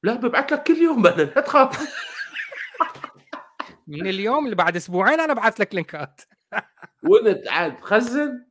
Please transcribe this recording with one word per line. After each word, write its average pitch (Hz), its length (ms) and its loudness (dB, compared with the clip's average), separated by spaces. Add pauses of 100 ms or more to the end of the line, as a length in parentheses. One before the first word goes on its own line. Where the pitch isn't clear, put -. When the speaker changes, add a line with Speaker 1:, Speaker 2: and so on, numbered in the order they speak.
Speaker 1:
لا، 214 120 0
ببعث 247 380 0
لك 294 100 -4
كل 330 140 4
يوم 311 300 4
أنا، 170 160 4
لا 147 180 0
تخاف. 269 300 4
<laughs> - 2250 -10
Speaker 2:
من 156 200 -10
اليوم 208 380 -2
اللي 220 120 -6
بعد 175 200 0
أسبوعين 190 440 0
أنا 311 120 0
أبعث 226 280 0
لك 202 140 -2
لينكات. 156 460 -8 (300)
<laughs> - 600 -6
Speaker 1:
وأنت 208 380 4
عاد 156 320 -2
خزن 247 720 -2